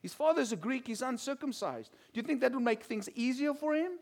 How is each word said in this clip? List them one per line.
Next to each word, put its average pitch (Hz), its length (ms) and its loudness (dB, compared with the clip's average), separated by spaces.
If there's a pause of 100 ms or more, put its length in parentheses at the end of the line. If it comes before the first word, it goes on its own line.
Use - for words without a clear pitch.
His 180 120 -10
father's 302 380 2
a 226 40 0
Greek. 240 320 -2
He's 220 140 -4
uncircumcised." 247 880 -4 (220)
Do 220 60 -2
you 233 40 -4
think 269 180 0
that 254 120 4
would 254 100 0
make 226 200 4
things 214 320 -4
easier 262 380 2
for 302 220 0
him 349 260 0